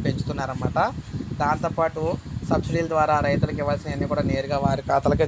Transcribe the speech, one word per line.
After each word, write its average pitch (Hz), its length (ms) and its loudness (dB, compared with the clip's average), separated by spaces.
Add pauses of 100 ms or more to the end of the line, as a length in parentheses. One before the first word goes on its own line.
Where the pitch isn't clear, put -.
పెంచుతున్నారన్నమాట. 135 760 -2 (600)
దాంతోపాటు 160 640 0 (480)
సబ్సిడీల 165 420 0
ద్వారా 151 340 4
రైతులకు 143 360 2
ఇవ్వాల్సిన 143 320 -2
అన్ని - 180 -2
కూడా 147 180 0
నేరుగా 135 340 0
వారి 135 160 2 (100)
ఖాతాలకే 143 360 4